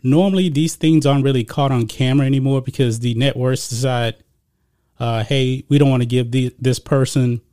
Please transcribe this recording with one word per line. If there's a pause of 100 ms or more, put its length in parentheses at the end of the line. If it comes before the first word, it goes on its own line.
normally
these
things
aren't
really
caught
on
camera
anymore
because
the
networks
decide, (800)
uh,
"Hey,
we
don't
wanna
give
the,
this
person (120)